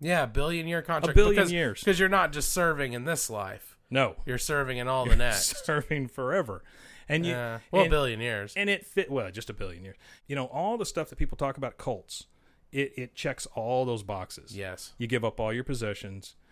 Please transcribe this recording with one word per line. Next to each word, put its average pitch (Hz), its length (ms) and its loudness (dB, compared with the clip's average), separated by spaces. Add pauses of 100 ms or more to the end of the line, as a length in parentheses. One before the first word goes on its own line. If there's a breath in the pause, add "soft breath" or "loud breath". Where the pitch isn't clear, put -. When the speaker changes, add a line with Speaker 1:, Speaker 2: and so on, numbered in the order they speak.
Speaker 1:
Yeah, 156 260 0
billion-year 160 560 0
contract. 160 300 0
Speaker 2:
A - 20 -4
billion 208 220 10
Speaker 1:
because, 180 160 4
Speaker 2:
years. 156 300 0
Speaker 1:
'cause 190 160 4
you're 190 100 6
not 185 240 4
just 147 200 -2
serving 151 400 0
in 120 120 -6
this 160 260 -2
life. 104 480 -10 (120)
Speaker 2:
No. 127 260 2 (100)
Speaker 1:
You're 123 120 -2
serving 135 400 -2
in 123 100 -2
all 131 180 0
Speaker 2:
You're - 80 10
Speaker 1:
the 123 100 8
next. 104 400 0
Speaker 2:
<laughs> - 0 -
serving 147 440 -2
forever. 127 540 -2 (460 loud breath)
And 160 160 0
you, 170 80 -2
Speaker 1:
Yeah. 117 280 -4 (100)
Well, 190 120 6
a - 20 6
Speaker 2:
and, 165 60 2
Speaker 1:
billion 131 300 2
years. 107 360 -6
Speaker 2:
and 202 120 0
it 196 160 0
fit, 180 260 -2
well, 120 200 -2
just 104 200 -10
a 110 40 -12
billion 92 300 -8
years. 95 120 -16 (300 loud breath)
You 139 100 -8
know, 131 100 -4
all 185 300 -2
the 220 100 -4
stuff - 240 -6
that - 60 -16
people - 220 0
talk 135 180 -4
about 131 220 -8
cults, - 480 -8 (460 soft breath)
it, 139 240 -2
it 123 180 -12
checks - 400 -6
all 127 300 0
those 117 180 -4
boxes. 98 540 -10
Speaker 1:
Yes. 95 420 -12
Speaker 2:
You 117 80 -4
give 113 180 -2
up 110 140 -4
all 110 140 -2
your 123 120 -4
possessions. 101 680 -8 (180 soft breath)